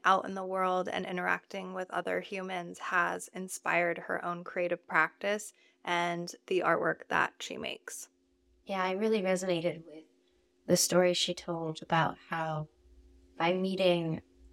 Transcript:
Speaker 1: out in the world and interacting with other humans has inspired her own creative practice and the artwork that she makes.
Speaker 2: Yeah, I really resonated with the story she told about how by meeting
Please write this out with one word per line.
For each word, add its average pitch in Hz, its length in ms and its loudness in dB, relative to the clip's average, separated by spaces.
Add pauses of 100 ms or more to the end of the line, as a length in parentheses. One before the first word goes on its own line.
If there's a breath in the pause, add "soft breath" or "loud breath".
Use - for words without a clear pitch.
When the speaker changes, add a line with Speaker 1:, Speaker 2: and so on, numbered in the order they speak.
Speaker 1:
out 190 200 4
in 196 100 -6
the 190 100 -6
world 185 440 0
and 185 160 -2
interacting 185 680 -4
with 185 180 -8
other 180 300 -2
humans 185 580 -8
has 180 500 0
inspired 170 720 0
her - 260 -4
own 175 180 -6
creative 175 440 -4
practice 196 680 0 (320 soft breath)
and 175 500 0 (120)
the 185 140 2
artwork - 480 2
that - 300 2
she - 180 -10
makes. - 520 -10 (560)
Speaker 2:
Yeah, 190 180 -2
I 185 80 0
really 220 300 2
resonated 175 640 0
with 156 200 -18 (600)
the 175 100 6
story 180 380 4
she - 180 -2
told 165 500 -6
about - 340 2 (120)
how 160 400 -4 (680)
by 170 160 2
meeting 180 680 2 (320)